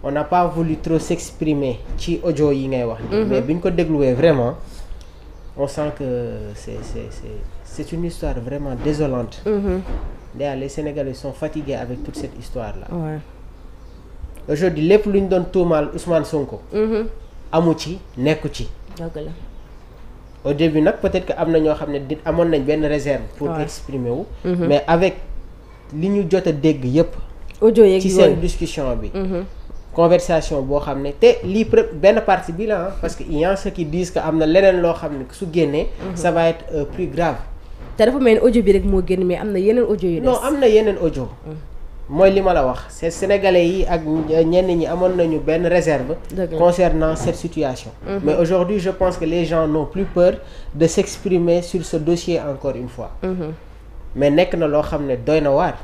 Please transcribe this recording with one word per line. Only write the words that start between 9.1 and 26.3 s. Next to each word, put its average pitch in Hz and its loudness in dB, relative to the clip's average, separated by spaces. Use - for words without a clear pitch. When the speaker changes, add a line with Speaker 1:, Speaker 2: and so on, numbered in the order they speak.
Speaker 2:
Mhm. 196 0
Speaker 1:
D'ailleurs, 135 -4
les 135 -6
Sénégalais 143 -6
sont 139 -10
fatigués 139 -6
avec 123 -8
toute - -10
cette - -10
histoire-là. 110 -8
Speaker 2:
Ouais. 156 -6
Speaker 1:
Aujourd'hui, 151 0
lépp 208 4
lu 196 2
ñu 190 -2
doon 185 0
tuumaal 165 2
Ousmane 165 -2
Sonko. 135 -6
Speaker 2:
Mhm. 220 -2
Speaker 1:
Amu 165 4
ci, 165 -10
nekku 151 0
ci. - -8
Speaker 2:
Dëgg 165 -10
la. 151 -10
Speaker 1:
Au - 2
début 156 2
nag, 175 4
peut-être 185 0
que - -4
am 165 -2
na 165 6
ñoo 156 4
xam 147 -6
ne 143 -2
di, 139 -6
amoon 165 2
nañ 151 2
benn 151 0
réserve 139 0
pour 143 -4
Speaker 2:
Ouais. 160 -4
Speaker 1:
exprimer 131 -6
wu. 156 -4
Speaker 2:
Mhm. 175 0
Speaker 1:
Mais 143 4
avec 170 4
li 170 0
ñu 202 0
jot 180 2